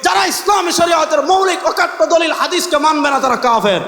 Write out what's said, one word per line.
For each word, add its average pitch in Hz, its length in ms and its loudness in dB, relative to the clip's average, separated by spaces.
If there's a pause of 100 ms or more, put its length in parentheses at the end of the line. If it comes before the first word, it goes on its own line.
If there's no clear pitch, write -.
যারা 381 160 0 (100)
ইসলামী 359 400 0
শরিয়তের 320 500 2
মৌলিক 370 380 2 (100)
অকাট্য - 300 -4 (120)
দলিল 330 280 2
হাদিসকে 330 380 -2
মানবে 294 320 0
না, 269 140 0
তারা 247 220 0
কাফের। 202 420 2